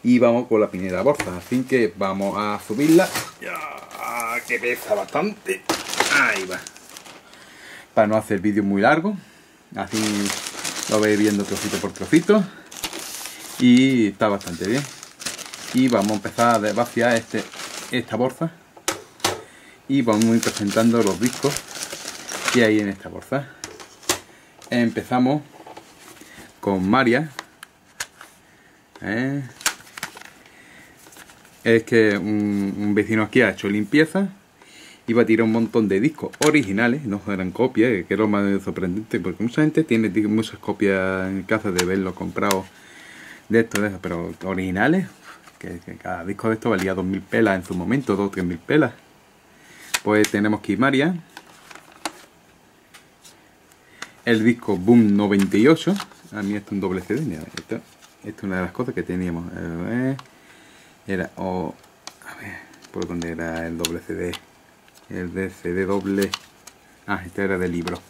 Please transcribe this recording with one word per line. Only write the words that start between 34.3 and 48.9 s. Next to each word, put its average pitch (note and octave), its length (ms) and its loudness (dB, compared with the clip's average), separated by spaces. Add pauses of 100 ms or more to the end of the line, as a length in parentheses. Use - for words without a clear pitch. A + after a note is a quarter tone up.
Iba A#2+ 160 4
a - 20 6
tirar A2+ 200 4
un A2 80 2
montón A2+ 360 2
de G2 120 2
discos - 320 -2 (140)
originales, A#2+ 600 2
no G2+ 200 -4
eran F#2 240 -4
copias, A2 560 2
que - 60 -2
es G2 80 0
lo G#2+ 80 4
más G2+ 340 0
sorprendente, F#2+ 560 -4
porque F2+ 240 -4
mucha A#2+ 200 0
gente D#3 220 2
tiene A2+ 260 2
di-, G#2+ 160 0
muchas A2 320 0
copias F#2+ 720 0
en F#2+ 140 -6
casa G#2+ 260 -2
de F2+ 160 0
verlos F#2 260 -2
comprados F#2+ 540 -2 (840)
de A2+ 120 4
estos, G#2+ 200 -2
de G#2 80 0
esos, F#2+ 140 -8
pero F2 320 -6 (100)
originales, F#2+ 600 0 (520)
que, F2+ 200 -12
que F2+ 160 -16
cada F2+ 320 -8
disco G2+ 220 -4
de A2 80 2
esto A2+ 120 -2
valía F#2+ 240 2
dos F#2 140 -2
mil F#2+ 160 -4
pelas G#2+ 340 2
en F2+ 80 -6
su F#2+ 100 -8
momento, G#2 420 0
dos, G2 140 0
tres F#2+ 140 -4
mil F2 140 -4
pelas. C#3 340 2 (1120)